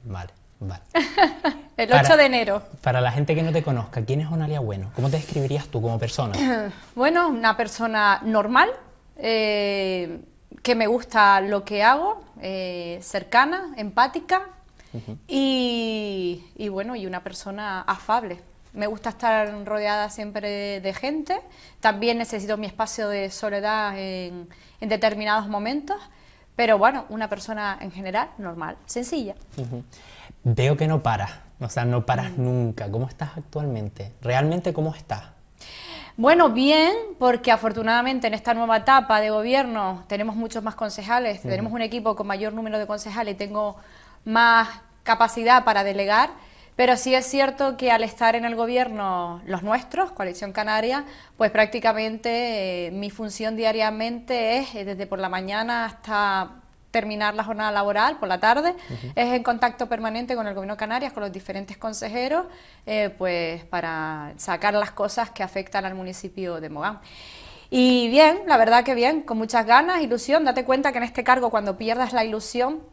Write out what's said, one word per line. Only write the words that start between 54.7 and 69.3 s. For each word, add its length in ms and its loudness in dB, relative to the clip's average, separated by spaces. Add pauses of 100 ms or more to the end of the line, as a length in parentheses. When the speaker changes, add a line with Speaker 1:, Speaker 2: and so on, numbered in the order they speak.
Speaker 2:
eh, 100 -8
desde 220 -8
por 120 -6
la 100 -4
mañana 560 -4
hasta 680 -2 (400)
terminar 440 0
la 80 -2
jornada 280 -2
laboral 460 2
por 100 -4
la 120 0
tarde, 320 4
Speaker 1:
Ujú. 440 -10
Speaker 2:
es 180 2
en 100 0
contacto 440 0
permanente 480 -4
con 120 -4
el 80 -6
gobierno 180 -8
de 60 -10
Canarias, 340 -4
con 80 -8
los 100 -6
diferentes 460 -12
consejeros, 680 -4 (420)
eh, 280 0
pues 500 -4
para 720 -6
sacar 360 0
las 180 2
cosas 380 -4
que 140 -8
afectan 420 -6
al 80 -6
municipio 640 -8
de 100 -10
Mogán. 300 -6 (680)
Y 400 4
bien, 380 8
la 100 6
verdad 260 6
que 120 0
bien, 260 2
con 160 -4